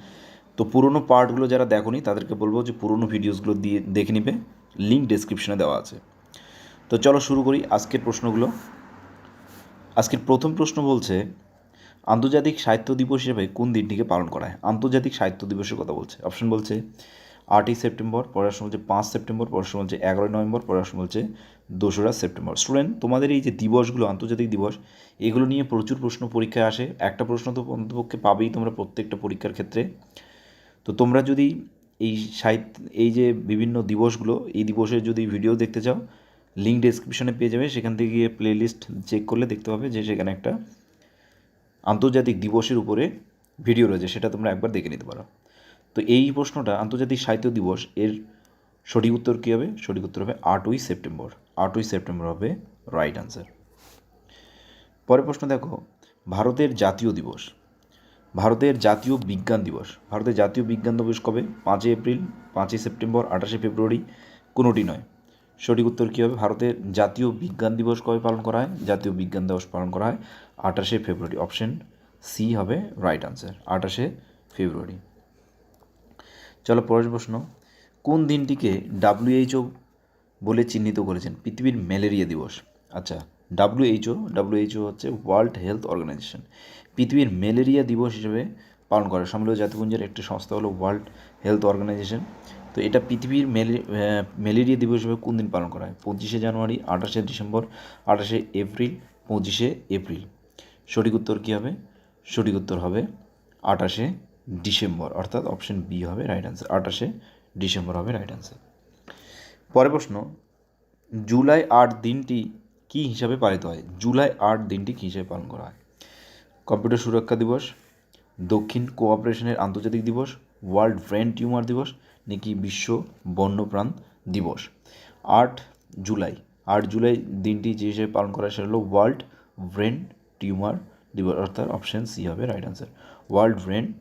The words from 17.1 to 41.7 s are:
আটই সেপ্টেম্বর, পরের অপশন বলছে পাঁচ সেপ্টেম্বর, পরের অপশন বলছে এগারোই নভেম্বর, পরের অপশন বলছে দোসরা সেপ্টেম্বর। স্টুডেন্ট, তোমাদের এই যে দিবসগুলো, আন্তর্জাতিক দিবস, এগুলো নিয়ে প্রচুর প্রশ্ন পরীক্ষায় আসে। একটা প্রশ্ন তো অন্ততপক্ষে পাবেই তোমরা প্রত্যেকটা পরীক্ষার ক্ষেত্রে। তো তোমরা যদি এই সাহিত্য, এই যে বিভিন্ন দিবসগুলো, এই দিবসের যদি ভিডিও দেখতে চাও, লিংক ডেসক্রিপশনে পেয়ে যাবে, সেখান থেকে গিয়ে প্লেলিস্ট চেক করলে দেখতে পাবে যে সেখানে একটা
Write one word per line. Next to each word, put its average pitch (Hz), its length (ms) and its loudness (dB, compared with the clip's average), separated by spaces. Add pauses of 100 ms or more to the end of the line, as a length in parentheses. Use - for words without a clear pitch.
আটই 104 280 4
সেপ্টেম্বর, 113 480 -2
পরের 101 260 0
অপশন 101 180 -6
বলছে 104 120 -6
পাঁচ 101 280 0
সেপ্টেম্বর, 113 400 -4
পরের - 120 -2
অপশন 98 200 -4
বলছে 98 180 -4
এগারোই 95 320 2
নভেম্বর, 107 320 0
পরের 92 200 0
অপশন 92 180 -6
বলছে 92 300 -4 (440)
দোসরা 101 400 2
সেপ্টেম্বর। 87 440 -6
স্টুডেন্ট, 139 440 0
তোমাদের 131 300 2
এই 143 100 2
যে 131 100 -2
দিবসগুলো, 113 560 4
আন্তর্জাতিক 113 440 -2
দিবস, 104 240 0 (440)
এগুলো 117 280 2
নিয়ে 135 160 2
প্রচুর 120 380 0
প্রশ্ন 120 280 -4
পরীক্ষায় 113 380 2
আসে। 123 320 -2
একটা 101 260 -2
প্রশ্ন 120 300 -4
তো 127 80 -4
অন্ততপক্ষে 120 540 -6
পাবেই 104 340 2
তোমরা 113 200 -2
প্রত্যেকটা 104 460 -6
পরীক্ষার 101 360 -6
ক্ষেত্রে। 117 380 -4 (920)
তো 107 80 -4
তোমরা 123 300 6
যদি 139 460 2 (300)
এই 110 180 0
সাহিত্য, 110 760 -2
এই 117 180 4
যে 120 220 4
বিভিন্ন 110 500 0
দিবসগুলো, 113 720 0
এই 107 100 0
দিবসের 110 380 0
যদি 113 240 -2
ভিডিও 104 300 2
দেখতে 113 240 -2
চাও, 127 260 -2 (500)
লিংক 117 260 2
ডেসক্রিপশনে 123 500 2
পেয়ে 120 180 0
যাবে, 123 180 0
সেখান 113 280 -4
থেকে 113 140 0
গিয়ে 117 180 4
প্লেলিস্ট 110 580 0 (200)
চেক 107 200 -2
করলে 120 200 0
দেখতে 107 240 -6
পাবে 113 200 -4
যে 110 140 -4
সেখানে 98 280 -2
একটা 120 260 -4 (1200)